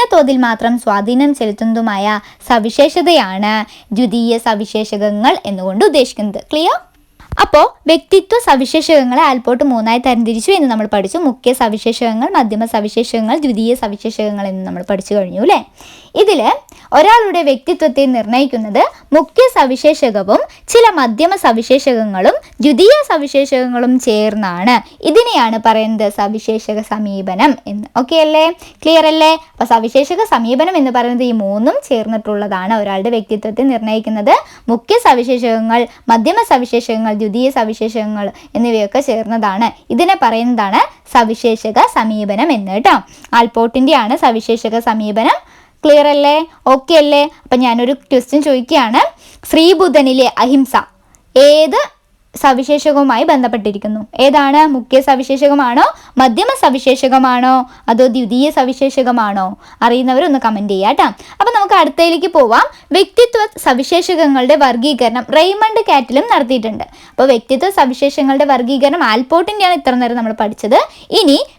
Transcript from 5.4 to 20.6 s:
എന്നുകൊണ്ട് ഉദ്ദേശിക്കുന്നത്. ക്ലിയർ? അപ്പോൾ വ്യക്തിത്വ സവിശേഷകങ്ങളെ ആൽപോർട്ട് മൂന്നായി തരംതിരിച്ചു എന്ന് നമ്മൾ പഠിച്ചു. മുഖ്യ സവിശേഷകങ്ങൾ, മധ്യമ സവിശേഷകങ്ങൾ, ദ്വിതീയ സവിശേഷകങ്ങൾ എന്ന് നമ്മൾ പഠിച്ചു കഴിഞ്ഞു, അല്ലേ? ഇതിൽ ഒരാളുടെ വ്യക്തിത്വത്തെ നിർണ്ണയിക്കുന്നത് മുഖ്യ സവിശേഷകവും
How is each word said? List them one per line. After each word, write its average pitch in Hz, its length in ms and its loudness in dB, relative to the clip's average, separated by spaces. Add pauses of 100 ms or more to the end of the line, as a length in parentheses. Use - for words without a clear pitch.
എന്നുകൊണ്ട് 190 400 -2
ഉദ്ദേശിക്കുന്നത്. 247 680 -2
ക്ലിയർ? 359 280 -2 (600)
അപ്പോൾ 311 320 2 (140)
വ്യക്തിത്വ 381 580 2
സവിശേഷകങ്ങളെ 277 760 2
ആൽപോർട്ട് 254 420 0
മൂന്നായി 233 420 0
തരംതിരിച്ചു 233 460 0
എന്ന് 339 200 2
നമ്മൾ 214 220 -4
പഠിച്ചു. 202 240 -2
മുഖ്യ 254 360 -2
സവിശേഷകങ്ങൾ, 226 760 -2
മധ്യമ 226 340 0
സവിശേഷകങ്ങൾ, 226 720 -2
ദ്വിതീയ 240 380 -2
സവിശേഷകങ്ങൾ 208 720 -6
എന്ന് 190 200 -8
നമ്മൾ 180 220 -10
പഠിച്ചു 202 240 -4
കഴിഞ്ഞു, 185 280 -4
അല്ലേ? 311 240 0 (500)
ഇതിൽ 339 360 2 (420)
ഒരാളുടെ 392 500 4
വ്യക്തിത്വത്തെ 277 640 0
നിർണ്ണയിക്കുന്നത് 233 800 0 (300)
മുഖ്യ 440 480 2
സവിശേഷകവും 254 800 0 (260)